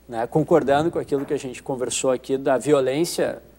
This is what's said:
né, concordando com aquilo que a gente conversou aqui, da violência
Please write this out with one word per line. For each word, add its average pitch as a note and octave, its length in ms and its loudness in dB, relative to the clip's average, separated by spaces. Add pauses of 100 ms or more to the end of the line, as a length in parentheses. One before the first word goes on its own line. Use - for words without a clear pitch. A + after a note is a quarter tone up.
né, A#2 180 -4
concordando D3+ 640 2
com E3 80 -4
aquilo C#3 260 -4
que D3 80 -6
a C#3 60 -2
gente B2 240 -10
conversou B2+ 480 -2
aqui, B2+ 260 -2
da C3+ 220 2
violência C#3 840 0 (180)